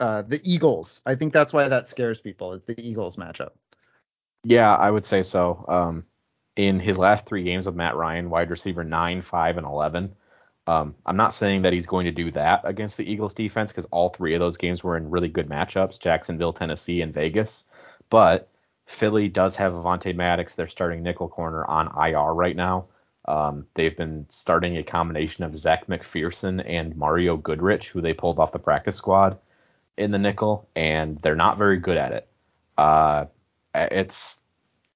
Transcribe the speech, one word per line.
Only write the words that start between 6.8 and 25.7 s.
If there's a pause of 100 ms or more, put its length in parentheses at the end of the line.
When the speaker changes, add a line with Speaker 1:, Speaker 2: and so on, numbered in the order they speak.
Speaker 2:
his
last
three
games
with
Matt
Ryan,
wide
receiver
nine,
five,
and
eleven. (520)
Um, (100)
I'm
not
saying
that
he's
going
to
do
that
against
the
Eagles
defense,
'cause
all
three
of
those
games
were
in
really
good
matchups,
Jacksonville,
Tennessee,
and
Vegas. (440)
But (380)
Philly
does
have
Avonte
Maddox,
their
starting
nickel
corner,
on
I
R
right
now. (400)
Um,
they've
been
starting
a
combination
of
Zech